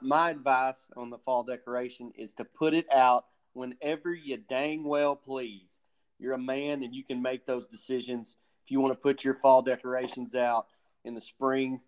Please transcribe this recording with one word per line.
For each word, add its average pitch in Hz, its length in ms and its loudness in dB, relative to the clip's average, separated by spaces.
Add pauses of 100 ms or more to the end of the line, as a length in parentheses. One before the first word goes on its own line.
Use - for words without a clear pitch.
my 151 300 2
advice 131 680 -2
on 123 120 -12
the 120 100 -14
fall 123 260 -2
decoration 123 720 -8
is 113 160 -14
to 117 120 -10
put 156 300 0
it 165 180 0
out 127 340 6 (260)
whenever 147 600 -6
you 147 240 -8
dang 139 460 -4
well 147 320 2
please. 120 540 -10 (500)
You're 127 140 -4
a 131 60 -4
man 139 440 -4
and 120 100 -8
you 131 120 -12
can 123 180 -6
make 127 240 -4
those 123 220 -4
decisions. 120 680 -6 (260)
If - 80 -12
you 135 80 4
wanna 135 160 4
put 139 260 0
your 135 120 2
fall 131 280 8
decorations 127 720 -4
out 120 320 0 (380)
in 120 100 -10
the 113 60 -12
spring, 131 680 -2